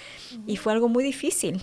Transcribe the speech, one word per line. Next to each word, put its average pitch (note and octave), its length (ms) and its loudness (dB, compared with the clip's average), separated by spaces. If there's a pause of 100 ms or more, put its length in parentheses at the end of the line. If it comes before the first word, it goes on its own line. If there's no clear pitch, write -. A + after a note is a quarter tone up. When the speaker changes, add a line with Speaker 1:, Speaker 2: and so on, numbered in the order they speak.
(460)
Speaker 1:
Y G#3+ 60 -2
Speaker 2:
Ujú. G3 100 -4
Speaker 1:
fue G#3+ 120 2
algo A#3 140 4
muy A#3+ 140 4
difícil. C4 600 0